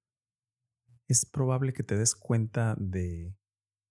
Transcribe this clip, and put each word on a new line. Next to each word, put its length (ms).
es 200
probable 460
que 100
te 120
des 200
cuenta 640
de 580